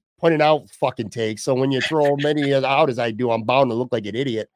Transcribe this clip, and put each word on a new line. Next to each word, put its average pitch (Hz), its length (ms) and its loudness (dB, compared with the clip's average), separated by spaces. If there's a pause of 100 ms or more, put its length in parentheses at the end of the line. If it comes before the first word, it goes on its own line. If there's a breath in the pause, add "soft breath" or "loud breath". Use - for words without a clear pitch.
(200)
pointing 165 220 2
out 151 280 2
fucking 127 400 -6
takes. 110 340 -4
So 139 100 0
when 131 180 0
you 127 100 0
throw 147 360 2
many 147 360 0
out 139 360 2
as 117 100 -6
I 120 120 -2
do, 117 200 -2
I'm 113 120 0
bound 127 280 2
to 113 40 -4
look 123 160 -4
like 107 140 -4
an 101 100 -6
idiot. 117 400 -4